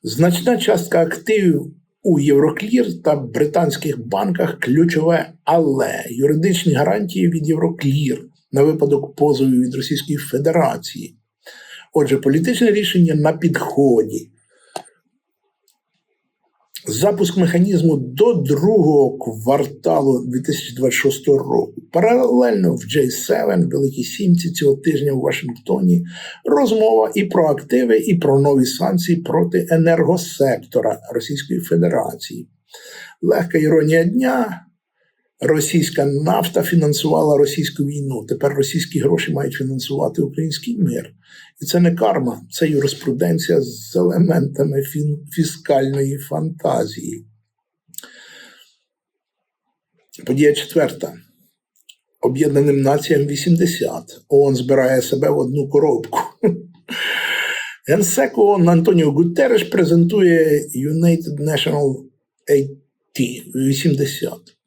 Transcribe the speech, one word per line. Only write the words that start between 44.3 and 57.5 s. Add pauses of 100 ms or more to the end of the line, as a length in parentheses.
фін-,
фіскальної
фантазії. (3000)
Подія
четверта. (1080)
Об'єднаним
Націям
вісімдесят.
оон
збирає
себе
в
одну
коробку. (220)
<laughs> (1300)